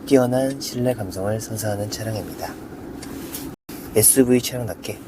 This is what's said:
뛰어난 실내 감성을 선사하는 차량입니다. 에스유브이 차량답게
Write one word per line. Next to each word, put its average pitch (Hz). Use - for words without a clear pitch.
뛰어난 135
실내 127
감성을 101
선사하는 104
차량입니다. 104
에스유브이 123
차량답게 113